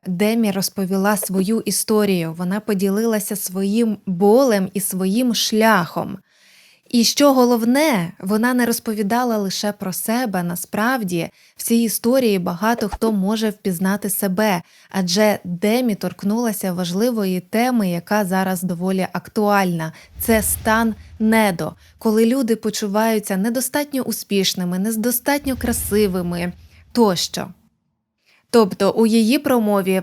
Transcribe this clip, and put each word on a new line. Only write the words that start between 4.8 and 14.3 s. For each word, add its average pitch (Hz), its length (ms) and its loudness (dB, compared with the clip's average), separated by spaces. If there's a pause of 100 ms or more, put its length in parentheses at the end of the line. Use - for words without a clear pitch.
своїм 196 540 0
шляхом. 214 840 0 (720)
І 233 140 2
що 285 300 4
головне, 240 840 2
вона 220 340 0
не 247 120 2
розповідала 226 680 -2
лише 202 360 -4
про 196 200 -8
себе. 220 500 -2
Насправді, 185 840 -4 (280)
в - 60 -14
цій 233 140 0
історії 233 600 2
багато 190 500 -2
хто 226 240 -2
може 214 380 0
впізнати 196 600 -2
себе, 196 520 0 (280)